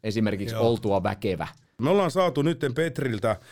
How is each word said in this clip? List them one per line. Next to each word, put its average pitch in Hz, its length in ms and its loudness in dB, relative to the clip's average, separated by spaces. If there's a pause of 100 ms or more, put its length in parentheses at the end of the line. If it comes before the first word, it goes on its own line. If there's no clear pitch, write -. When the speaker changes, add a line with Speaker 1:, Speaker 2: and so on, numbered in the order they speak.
Speaker 1:
esimerkiksi 104 520 -2
Speaker 2:
Joo. 113 140 4
Speaker 1:
oltua 104 340 2
väkevä. 95 440 -2 (340)
Speaker 2:
Me 135 80 2
ollaan 190 220 2
saatu 175 300 2
nytten 143 320 0
Petriltä, 120 640 -2 (120)